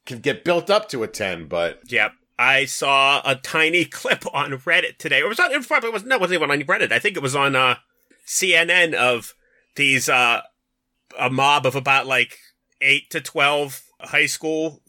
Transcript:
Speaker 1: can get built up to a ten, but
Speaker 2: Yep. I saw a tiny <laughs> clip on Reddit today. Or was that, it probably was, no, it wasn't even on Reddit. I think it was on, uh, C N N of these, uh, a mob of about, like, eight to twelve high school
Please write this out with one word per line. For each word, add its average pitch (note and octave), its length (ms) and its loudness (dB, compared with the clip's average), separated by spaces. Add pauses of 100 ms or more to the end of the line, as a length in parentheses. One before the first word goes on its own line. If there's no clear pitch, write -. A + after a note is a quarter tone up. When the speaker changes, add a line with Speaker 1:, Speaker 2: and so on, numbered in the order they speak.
Speaker 1:
can B2 140 -12
get C#3+ 240 -4
built E3+ 260 -2
up G#3+ 200 0
to A#2+ 140 -4
a G#2 40 -6
ten, F2 400 -6
but E2+ 400 -4
Speaker 2:
Yep. G#2+ 260 0 (260)
I C3+ 260 2
saw C#3 580 0
a C3+ 120 0
tiny E3 500 0
<laughs> - 0 -
clip - 480 -4
on C#3+ 260 -4
Reddit F3 380 -2
today. C#3+ 240 0
Or E3 80 2
was A3+ 80 -6
that, F4 140 2
it C#4 160 -4
probably A#3 240 0
was, G#3 140 -6
no, C4 100 0
it G#3 60 2
wasn't F3 200 0
even C#3+ 100 0
on C#3+ 120 0
Reddit. F3+ 280 0
I A#2 80 2
think G3+ 180 -2
it C#3+ 60 -6
was C3 120 -2
on, C#3 200 2
uh, B2+ 200 4 (500)
C - 300 -2
N E3+ 140 2
N E3+ 260 4
of A#2+ 380 0 (420)
these, C3+ 340 0
uh, A#2+ 320 2 (760)
a C3 120 -2
mob C#3 360 2
of C3 100 0
about, C3+ 320 0
like, B2+ 300 0 (440)
eight C#3 300 0
to D#3 100 -6
twelve D3 600 -2 (200)
high D3 260 0
school D#3+ 600 -4